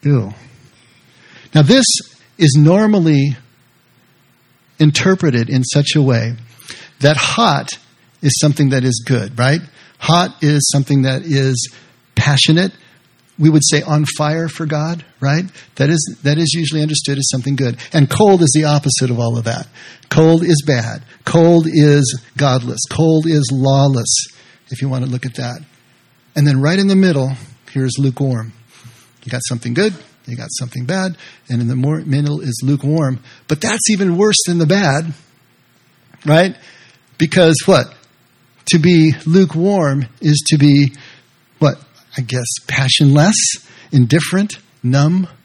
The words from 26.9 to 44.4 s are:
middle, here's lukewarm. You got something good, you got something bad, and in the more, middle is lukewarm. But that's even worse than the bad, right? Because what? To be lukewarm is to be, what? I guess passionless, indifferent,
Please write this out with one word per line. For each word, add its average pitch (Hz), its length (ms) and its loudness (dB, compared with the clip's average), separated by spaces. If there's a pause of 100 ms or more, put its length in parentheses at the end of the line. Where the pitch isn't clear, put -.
middle, 143 360 0 (380)
here's 131 280 -4
lukewarm. 127 540 -4 (720)
You 120 60 -14
got 123 160 -8
something 120 280 -8
good, 196 200 0 (320)
you 120 100 -12
got 117 160 -14
something 123 340 -10
bad, 185 300 -6 (340)
and 120 100 -4
in 117 80 -4
the 131 80 -4
more, 147 240 -2
middle 147 400 -4
is 120 240 -8
lukewarm. 139 560 -2 (260)
But 151 140 -4
that's 214 300 -4
even 190 260 0
worse 208 300 2
than 175 100 -2
the 165 100 0
bad, 165 460 0 (1120)
right? 165 320 2 (600)
Because 165 380 4 (100)
what? 151 260 2 (800)
To 170 80 4
be 160 340 4 (140)
lukewarm 160 800 0 (160)
is 147 260 0
to 160 80 2
be, 143 380 4 (640)
what? 143 240 0 (360)
I 131 40 -6
guess 120 240 -6 (200)
passionless, 147 680 2 (560)
indifferent, 165 640 0 (260)